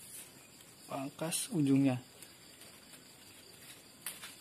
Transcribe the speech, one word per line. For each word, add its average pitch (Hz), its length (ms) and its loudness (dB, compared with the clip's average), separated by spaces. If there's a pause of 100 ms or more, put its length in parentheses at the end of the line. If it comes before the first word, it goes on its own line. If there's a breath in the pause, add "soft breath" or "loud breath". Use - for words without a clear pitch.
(880)
pangkas 143 640 -6
ujungnya. 135 480 6 (2500)